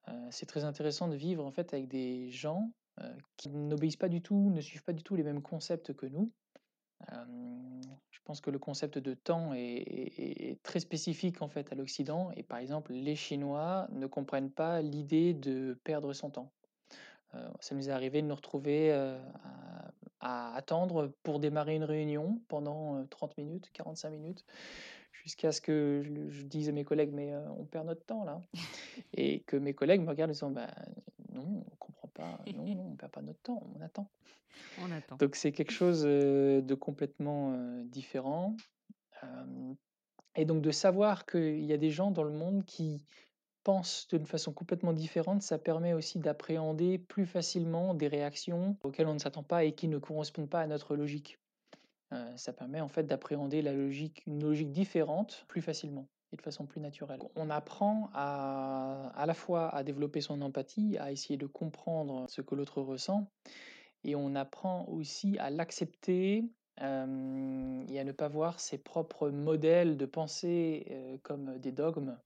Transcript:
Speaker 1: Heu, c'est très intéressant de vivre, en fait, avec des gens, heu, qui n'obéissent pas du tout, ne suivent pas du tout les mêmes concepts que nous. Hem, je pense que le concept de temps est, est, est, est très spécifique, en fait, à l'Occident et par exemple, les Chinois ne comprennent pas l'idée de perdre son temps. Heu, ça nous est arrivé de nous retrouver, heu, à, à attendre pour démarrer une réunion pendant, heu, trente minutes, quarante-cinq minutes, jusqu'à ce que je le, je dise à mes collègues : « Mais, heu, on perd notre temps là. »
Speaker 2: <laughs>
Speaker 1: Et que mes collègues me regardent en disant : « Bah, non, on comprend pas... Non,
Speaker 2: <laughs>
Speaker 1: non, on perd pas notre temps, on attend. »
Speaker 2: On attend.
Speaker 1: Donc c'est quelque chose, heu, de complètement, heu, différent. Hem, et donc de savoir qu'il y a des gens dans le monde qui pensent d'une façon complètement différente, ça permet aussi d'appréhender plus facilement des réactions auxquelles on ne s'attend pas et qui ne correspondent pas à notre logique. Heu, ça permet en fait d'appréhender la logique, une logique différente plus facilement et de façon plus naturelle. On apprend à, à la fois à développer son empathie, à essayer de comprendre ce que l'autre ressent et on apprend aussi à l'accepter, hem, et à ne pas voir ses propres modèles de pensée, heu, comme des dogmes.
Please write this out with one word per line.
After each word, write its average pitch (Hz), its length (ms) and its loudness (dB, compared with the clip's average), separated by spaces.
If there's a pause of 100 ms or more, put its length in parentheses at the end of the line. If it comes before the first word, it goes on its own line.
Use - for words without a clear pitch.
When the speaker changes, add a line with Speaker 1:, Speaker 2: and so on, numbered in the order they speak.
Speaker 1:
Heu, - 60 -12 (180)
c'est - 140 -10
très 147 180 -4
intéressant 151 460 -2
de 151 60 -2
vivre, 156 300 -2
en 135 60 -6
fait, 165 220 -4
avec 135 140 -2
des 127 440 -2
gens, 160 400 -2 (300)
heu, 123 120 -10 (240)
qui - 120 -10
n'obéissent 147 480 0
pas 185 120 2
du 170 120 0
tout, 202 300 6
ne 165 100 2
suivent - 220 -12
pas 175 100 -4
du 160 100 -6
tout 196 120 -2
les 170 80 4
mêmes 143 180 0
concepts 160 520 -4
que 135 120 -8
nous. 165 260 0 (800)
Hem, 127 720 -12 (300)
je - 120 -20
pense 147 180 -10
que 151 100 -2
le 139 80 -2
concept 143 400 -4
de 131 140 -4
temps 165 400 -2
est, 127 80 -2
est, - 580 -6
est, 131 320 -6
est - 120 -10
très - 160 -2
spécifique, 170 600 -2
en 151 80 -4
fait, 143 240 -6
à - 20 -6
l'Occident 147 640 -2
et - 60 -8
par - 160 -8
exemple, 139 340 -4
les 139 220 -2
Chinois 147 760 0
ne 135 160 -4
comprennent 135 440 -2
pas 165 300 2
l'idée 156 520 4
de 131 500 -2
perdre 147 300 -2
son 139 160 -8
temps. 131 240 -10 (840)
Heu, 127 40 -10 (200)
ça - 160 -8
nous 139 140 -4
est - 20 0
arrivé 131 300 0
de 156 60 0
nous 147 80 -2
retrouver, 147 560 2
heu, 135 260 2 (1040)
à, 120 300 -4
à 117 40 -8
attendre 160 580 2 (100)
pour 147 160 0
démarrer 151 360 2
une 156 80 2
réunion 151 640 0
pendant, 147 520 -2
heu, 135 80 -6
trente 147 300 -8
minutes, 165 340 -8
quarante-cinq 160 400 -8
minutes, 156 340 -10 (680)
jusqu'à - 400 0
ce 151 100 -2
que 147 440 6
je 147 60 -6
le, 147 180 -4
je 143 140 -8
dise 151 260 0
à - 20 2
mes 147 140 2
collègues : « 151 280 4
Mais, 143 200 -4
heu, 143 100 -4 (140)
on - 80 -8
perd 160 220 -6
notre 165 180 -6
temps 220 180 -4
là. » 165 180 -6 (120)
Speaker 2:
<laughs> - 600 -12
Speaker 1:
Et 139 280 2
que - 160 -2
mes 139 160 0
collègues 170 280 8
me 165 80 0
regardent 156 220 2
en - 20 0
disant : « 143 180 -4
Bah, 120 180 -4 (640)
non, 190 340 -6
on - 120 -18
comprend - 320 -16
pas... 170 300 -10 (160)
Non, 151 100 -6
Speaker 2:
<laughs> 202 100 -2
Speaker 1:
non, 180 180 -6
on - 20 -10
perd 139 160 -12
pas 151 100 -12
notre 147 200 -12
temps, 233 220 -6 (120)
on 147 60 -12
attend. » 202 280 -8 (680)
Speaker 2:
On 180 140 -6
attend. 165 260 -8
Speaker 1:
Donc 143 180 4
c'est 156 160 2
quelque 151 200 -2
chose, 170 340 6
heu, 139 560 8
de 135 140 2
complètement, 143 800 -2
heu, 123 280 -4
différent. 139 720 -2 (640)
Hem, 131 540 -10 (600)
et 160 100 6
donc 160 160 4
de 151 100 6
savoir 196 540 6
qu'il 156 380 2
y 151 100 4
a 147 40 4
des 156 140 6
gens 185 200 2
dans 165 120 2
le 151 80 2
monde 180 340 2
qui 151 380 -2 (600)
pensent 190 460 2
d'une 156 160 4
façon 156 260 -2
complètement 175 420 0
différente, 165 480 2
ça 165 160 0
permet 165 360 2
aussi 160 260 0
d'appréhender 160 760 2
plus 180 280 0
facilement 175 680 2
des 151 140 2
réactions 170 760 0
auxquelles 139 240 4
on 156 60 2
ne 151 60 0
s'attend 147 240 -4
pas 170 200 4
et 156 100 4
qui 165 140 0
ne 151 120 2
correspondent 151 500 -4
pas 170 120 2
à 160 60 0
notre 147 280 -2
logique. 147 440 -4 (720)
Heu, 127 60 -6 (180)
ça 127 180 -8
permet 131 280 -6
en 147 80 -4
fait 156 140 0
d'appréhender 143 580 0
la 147 120 2
logique, 139 540 -2
une 147 160 -2
logique 151 280 2
différente 165 760 0
plus - 140 -4
facilement 143 480 -6 (220)
et - 40 -12
de - 60 -14
façon 147 240 -8
plus 147 160 -10
naturelle. 143 400 -10 (140)
On 156 140 -4
apprend 202 640 0
à, 135 1000 -2
à 143 100 0
la 165 80 4
fois 165 400 2
à 139 100 0
développer 147 360 0
son 143 220 -2
empathie, 143 560 0
à 139 140 -4
essayer 143 260 -2
de 143 100 -2
comprendre 147 840 -2
ce - 120 -8
que 139 140 -2
l'autre 143 260 -2
ressent 160 500 0 (720)
et 143 120 0
on 139 200 0
apprend 175 540 -2
aussi 165 480 0
à - 120 0
l'accepter, 180 920 2 (340)
hem, 131 1080 -2
et 135 120 -4
à 139 40 -2
ne 139 80 -4
pas 147 160 -2
voir 156 320 0
ses - 180 -6
propres 160 520 -2
modèles 156 640 6
de 135 100 0
pensée, 160 840 0
heu, 131 320 -8
comme 139 360 -6
des 131 120 -4
dogmes. 143 540 0